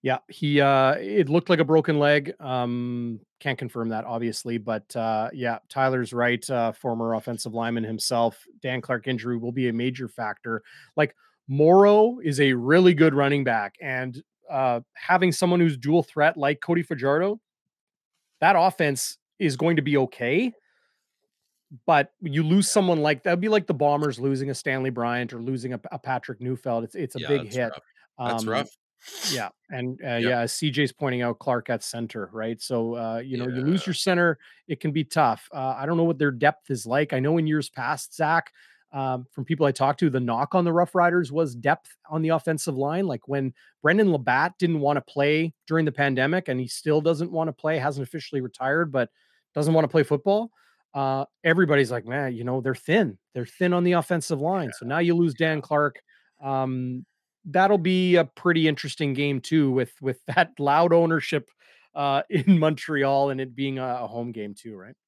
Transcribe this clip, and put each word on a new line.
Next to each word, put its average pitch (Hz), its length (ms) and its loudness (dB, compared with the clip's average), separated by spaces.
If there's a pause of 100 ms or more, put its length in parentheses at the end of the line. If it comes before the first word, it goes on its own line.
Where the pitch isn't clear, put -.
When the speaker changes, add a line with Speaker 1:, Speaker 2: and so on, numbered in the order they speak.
Speaker 1:
yeah, 131 160 0 (100)
he, 147 320 0
uh, 135 400 4
it 196 280 0
looked 165 220 2
like 170 100 6
a 151 40 4
broken 156 340 4
leg. 147 420 2
Um, 120 800 -6 (200)
can't 135 180 -4
confirm 117 300 -6
that, 113 160 -4
obviously, 117 540 -6
but, 110 360 -8
uh, 113 380 -2
yeah, 120 260 -6 (100)
Tyler's 131 440 -2
right. 120 360 -2
Uh, 117 240 0
former 113 420 -4
offensive 110 400 -8
lineman 117 300 -2
himself, 117 600 -2 (160)
Dan 127 200 -4
Clark 123 280 -6
injury 120 280 -4
will 120 160 -6
be 127 160 -2
a 117 40 -2
major 123 360 -4
factor. 110 540 -8 (340)
Like, 151 200 0 (320)
Morrow 202 720 6
is 143 200 -2
a 139 120 6
really 160 420 6
good 156 200 6
running 139 280 2
back, 113 380 -2
and, 127 420 -8 (280)
uh, 127 300 0 (140)
having 180 380 2
someone 175 280 2
who's 160 180 2
dual 151 240 2
threat 156 340 0
like 147 240 0
Cody 170 220 0
Fajardo, 160 580 -2 (1000)
that 185 180 6
offense 160 600 0 (200)
is 151 180 0
going 165 200 2
to 151 60 0
be 143 140 0
okay. 139 560 0 (1300)
But 151 340 2
you 160 220 -2
lose 175 240 4
Speaker 2:
Yeah. - 60 -4
Speaker 1:
someone 180 280 2
like, 147 220 0
that'd 175 180 0
be 214 80 -2
like 214 180 2
the 175 80 -2
Bombers 143 460 0
losing 135 300 -2
a 135 40 -6
Stanley 131 360 -4
Bryant 120 420 -4
or 117 80 -12
losing 123 320 -6
a, 120 80 -10 (100)
a - 80 -12
Patrick 127 420 -8
Neufeld. 123 440 -4
It's, - 100 -14
it's 147 220 -8
a - 40 -8
Speaker 2:
Yeah, - 80 -8
Speaker 1:
big 143 160 0
Speaker 2:
that's 104 120 -10
Speaker 1:
hit. 120 160 -2
Speaker 2:
rough. - 100 -16 (360)
That's 120 240 -4
Speaker 1:
Um, 110 60 -4
Speaker 2:
rough. 131 280 -4 (560)
Speaker 1:
yeah, 110 160 -6 (220)
and, 127 340 -8
uh, 120 120 -4
Speaker 2:
Yep. 117 60 0
Speaker 1:
yeah, 123 180 0
as 117 120 -4
C 151 180 -2
J's 135 220 0
pointing 127 300 -4
out, 120 160 -4
Clark 123 320 -2
at 113 120 -4
center, 113 500 -8
right? 110 280 -8
So, 117 360 -4
uh, 113 280 -6
you 131 140 -8
know, 123 100 -6
you 127 140 -6
lose 170 200 0
Speaker 2:
Yeah. - 40 -8
Speaker 1:
your 185 80 -4
center, 175 440 0 (300)
it 156 120 -6
can 156 120 -4
be 151 100 -2
tough. 131 480 0
Uh, 131 280 -6
I 139 80 -6
don't 170 100 0
know 165 80 2
what 165 140 0
their 143 120 2
depth 143 400 0
is 110 160 -6
like. 139 280 -2
I 131 60 0
know 151 180 0
in 156 80 0
years 151 240 -2
past, 135 440 -8
Zach, 160 380 -2 (400)
um, 127 400 -4
from 135 140 -8
people 151 180 0
I 139 80 2
talked 135 280 0
to, 160 100 2
the 131 100 -2
knock 120 340 -4
on 180 120 2
the 165 80 0
Rough 175 200 0
Riders 175 380 2
was 147 220 -2
depth 135 420 -2 (140)
on 156 100 -4
the 160 80 0
offensive 156 480 -2
line. 156 300 -2
Like, 131 200 -6
when 135 280 -4 (260)
Brendan 185 320 4
Labatt 135 460 0
didn't 165 220 0
wanna 143 200 2
play 151 540 -2 (120)
during 160 200 0
the 143 60 -2
pandemic, 139 560 0
and 127 120 -2
he 123 80 -6
still 156 320 0
doesn't 165 320 -2
wanna 160 220 -2
play, 160 240 -2
hasn't 135 280 -4
officially 139 360 -8
retired, 139 500 -2
but 123 180 0 (440)
doesn't 151 180 2
wanna 156 160 4
play 160 140 4
football, 202 500 0 (420)
uh, 139 300 -2 (200)
everybody's 147 460 4
like, 120 160 -6
"Man, 131 300 -4
you 117 80 -8
know, 127 160 -2
they're 127 140 -2
thin. 156 440 0 (160)
They're 120 120 -6
thin 180 260 -2
on 175 120 2
the 175 80 4
offensive 165 480 -2 (200)
Speaker 2:
Yeah, - 20 -4
Speaker 1:
line." 135 100 -6
So - 140 -14
now 143 120 -2
you 175 160 2
lose 165 200 2
Speaker 2:
yeah. - 0 -
Speaker 1:
Dan 156 280 -2
Clark. 147 400 0 (380)
Um, 131 680 -4 (380)
that'll 190 340 2
be 180 380 4
a 165 80 6
pretty 165 440 0
interesting 139 460 -4
game 139 260 -2
too 147 320 2
with, 127 200 0 (100)
with 131 240 -4
<laughs> - 20 -12
that 170 300 2
loud 151 340 4
ownership, 165 580 2 (440)
uh, 143 320 0
<laughs> - 40 -14
in 180 280 4
Montreal 139 720 2
and 131 100 -4
it 131 140 -8
being 135 240 -4
a, 127 80 -6 (180)
a - 20 -10
home 117 260 -8
game 104 220 -10
too, 107 220 -18
right? 98 200 -20 (120)